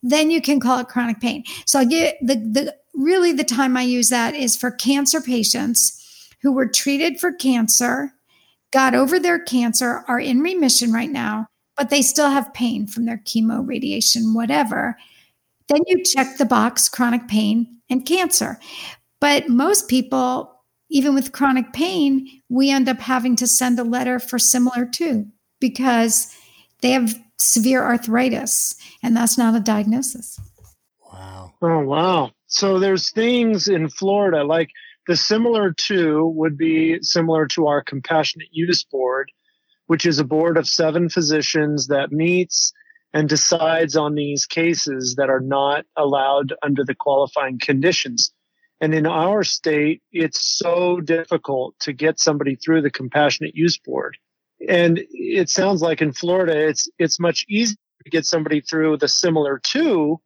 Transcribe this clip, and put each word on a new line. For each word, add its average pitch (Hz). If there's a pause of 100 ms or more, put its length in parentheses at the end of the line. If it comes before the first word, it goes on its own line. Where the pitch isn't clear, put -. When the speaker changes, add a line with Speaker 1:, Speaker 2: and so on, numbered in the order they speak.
Speaker 1:
then 302
you 330
can 277
call 247
it 247
chronic 233
pain. 240 (220)
So 277
I 262
get 311
the, 262
the, 226 (180)
really 339
the 262
time 254
I 254
use 247
that 240
is 262
for 247
cancer 277
patients -
who 269
were 254
treated 277
for 349
cancer, 247 (600)
got 262
over 269
their 339
cancer, 240
are 247
in 262
remission 294
right 233
now, 220 (300)
but 285
they 285
still 294
have 269
pain 226
from 226
their 233
chemo, 226
radiation, 226
whatever. 233 (720)
Then 294
you 370
check 262
the 285
box, 233
chronic 240
pain 214 (100)
and 262
cancer. - (640)
But 285
most 285
people, 254 (360)
even 277
with 269
chronic 262
pain, 277 (220)
we 269
end 269
up 254
having 247
to 247
send 247
a 247
letter 247
for 240
similar 247
to 247 (340)
because 233 (460)
they 247
have 240 (240)
severe 254
arthritis, 233 (280)
and 233
that's 233
not 226
a 233
diagnosis. 214 (720)
Speaker 2:
Wow. 95
Speaker 3:
Oh, 165
wow. 151 (160)
So 190
there's 190
things 226
in 160
Florida, 190
like 160 (360)
the 180
similar 220 (140)
to 165
would 156
be 160
similar 160
to 156
our 147
compassionate 156
use 165
board, 131 (560)
which 165
is 151
a 151
board 156
of 160
seven 165
physicians 151
that 139
meets 170 (420)
and 151
decides 160
on 147
these 143
cases 139
that 135
are 131
not 139 (100)
allowed 139 (100)
under 143
the 127
qualifying 139
conditions. 139 (480)
And 156
in 156
our 175
state, 151 (100)
it's 160
so 175
difficult 156
to 147
get 151
somebody 143
through 160
the 139
compassionate 139
use 165
board. - (500)
And 175 (100)
it 180
sounds 190
like 160
in 151
Florida, 170
it's, - (100)
it's 165
much 170
easier 214 (280)
to -
get 160
somebody 156
through 156
the 147
similar 143 (100)
to. 180